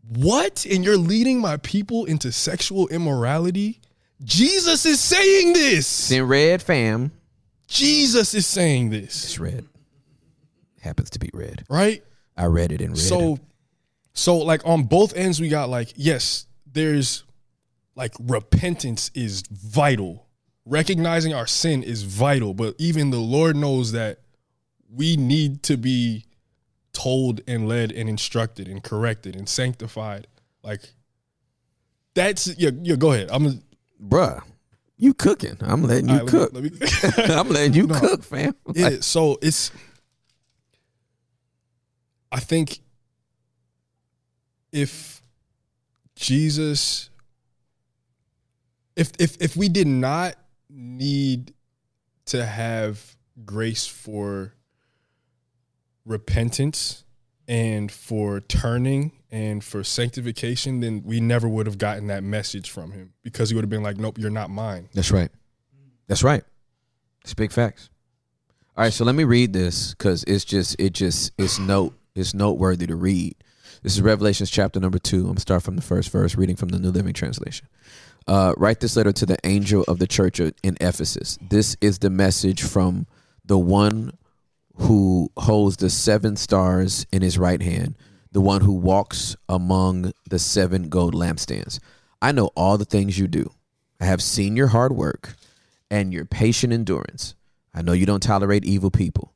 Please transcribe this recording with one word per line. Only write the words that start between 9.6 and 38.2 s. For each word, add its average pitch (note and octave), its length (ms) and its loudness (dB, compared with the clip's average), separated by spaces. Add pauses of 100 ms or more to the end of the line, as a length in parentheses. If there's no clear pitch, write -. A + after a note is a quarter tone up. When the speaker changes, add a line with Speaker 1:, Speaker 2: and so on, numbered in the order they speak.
Speaker 2:
Happens - 300 -4
to - 80 -10
be - 140 -6
red. - 360 -12
Speaker 1:
Right? G3+ 340 2 (320)
Speaker 2:
I F2 100 -2
read F2 280 2
it D#2 80 -6
in E2 100 -4
red. D#2+ 60 -6
Speaker 1:
So, E3 420 0 (760)
so, F3 240 2
like, D#3+ 280 0
on E3 180 4
both F#3 320 4
ends, F3+ 240 0
we E3 80 -2
got, D3 220 0
like, A#2+ 260 -4
yes, D3 520 -2 (220)
there's, D3 540 0 (720)
like, B2 240 -8
repentance A#2+ 960 0
is G#2 380 -6
vital. G#2 720 -2 (400)
Recognizing E3 680 0
our A#2 140 -4
sin D3+ 360 0
is A2 200 -6
vital, A2 500 0
but G#2+ 240 -4
even D#3 340 0
the A#2+ 80 0
Lord D3 360 2
knows C3 380 0
that A2 260 -6 (720)
we D#3 260 -2
need C#3+ 460 0
to C#3+ 140 0
be A#2+ 480 -2 (680)
told B2+ 540 -2
and A2+ 200 -4
led A#2 240 -2
and A2 180 -6
instructed G#2+ 580 -6
and G2 160 -14
corrected G#2+ 520 -6
and G2 120 -12
sanctified. A2 800 -8 (360)
Like, G#2 180 -10 (1300)
that's, F#3 320 0 (100)
yeah, D#3+ 140 2 (100)
yeah, E3+ 140 0
go D3 180 4
ahead. F#2+ 180 -2
I'm C#3+ 140 2
a C#3 80 0 (500)
Speaker 2:
Bruh, G#2+ 380 2 (560)
you C4 160 6
cooking. - 480 0
I'm D#3 220 0
letting A#2+ 260 2
you C3 60 6
Speaker 1:
All C#3 60 4
right, B2 60 -6
Speaker 2:
cook. - 260 2
Speaker 1:
let B2+ 100 -10
me, D3+ 60 -4
let - 480 0
me A#3 60 2
<laughs> G3+ 60 2
Speaker 2:
<laughs> - 60 -
I'm D#3 140 0
letting D3 240 4
you E3+ 140 6
Speaker 1:
No. D3+ 120 0
Speaker 2:
cook, - 240 2